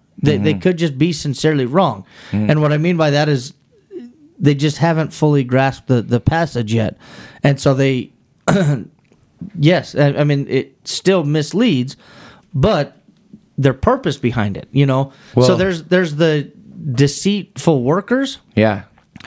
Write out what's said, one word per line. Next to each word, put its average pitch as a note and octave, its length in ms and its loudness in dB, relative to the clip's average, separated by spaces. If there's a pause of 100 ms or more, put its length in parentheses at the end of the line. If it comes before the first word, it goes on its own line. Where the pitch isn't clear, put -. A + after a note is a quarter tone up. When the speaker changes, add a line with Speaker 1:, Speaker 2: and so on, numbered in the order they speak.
(240)
Speaker 1:
They, D3 140 2
they G#2 160 0
Speaker 2:
Mm-hmm. F#2+ 80 -4
Speaker 1:
could F#3 160 0
just D#3 200 -2
be E3 160 2
sincerely D3 520 -2
wrong. B2+ 400 -2 (260)
Speaker 2:
Mm. G#2 200 0
Speaker 1:
And D3+ 100 2
what D3 100 2
I D3+ 60 0
mean E3+ 200 0
by D#3 140 2
that D3 160 0
is C3+ 260 -2 (840)
they D3 160 4
just C#3+ 220 -2
haven't D#3 360 0
fully D3 300 2
grasped B2+ 440 -2
the, B2 140 2
the A#2+ 180 -2
passage B2 540 -2
yet. A2+ 240 -2 (460)
And C#3+ 160 2
so C#3+ 140 2
they, C3 380 -2 (360)
<clears throat> - 60 2 (1080)
yes, D#3 360 0
I, C#3+ 180 2
I D3 100 0
mean, C#3+ 240 0
it - 280 -4 (120)
still F3+ 360 0
misleads, D3+ 760 -2 (560)
but D#3 440 0 (600)
their C3+ 160 2
purpose A3+ 440 -2
behind G#2+ 400 -2
it, - 140 -16
you C#3 140 2
know? C3+ 260 0 (240)
Speaker 2:
Well B2 100 4
Speaker 1:
So E3+ 100 4
there's, F3+ 280 -2
there's F3 320 0
the D3+ 360 0 (420)
deceitful C#3+ 880 0
workers A#3+ 560 -2 (160)
Speaker 2:
Yeah. G#2+ 280 2 (440)